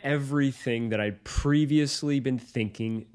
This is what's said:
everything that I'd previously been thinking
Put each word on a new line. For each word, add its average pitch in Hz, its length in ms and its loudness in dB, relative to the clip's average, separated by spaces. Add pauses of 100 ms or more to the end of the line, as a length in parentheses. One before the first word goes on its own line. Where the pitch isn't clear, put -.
everything 135 880 0
that 107 100 0
I'd 104 240 -4
previously 147 960 2
been 127 180 0
thinking 110 760 -4